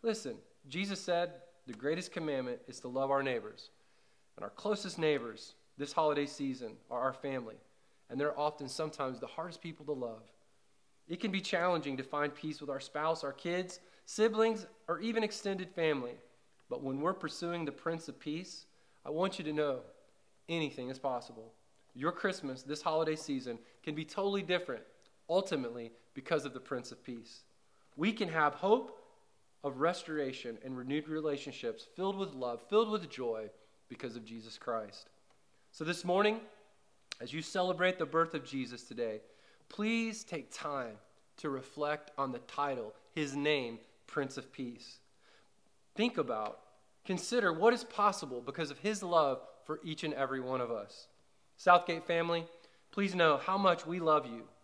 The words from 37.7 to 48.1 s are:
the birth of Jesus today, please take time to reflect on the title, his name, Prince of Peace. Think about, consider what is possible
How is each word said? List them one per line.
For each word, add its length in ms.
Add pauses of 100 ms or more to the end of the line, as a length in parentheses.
the 80
birth 280
of 100
Jesus 380
today, 380 (480)
please 560
take 260
time 460 (400)
to 140
reflect 680
on 140
the 80
title, 540 (200)
his 220
name, 420 (280)
Prince 300
of 160
Peace. 460 (960)
Think 240
about, 400 (460)
consider 480
what 220
is 100
possible 600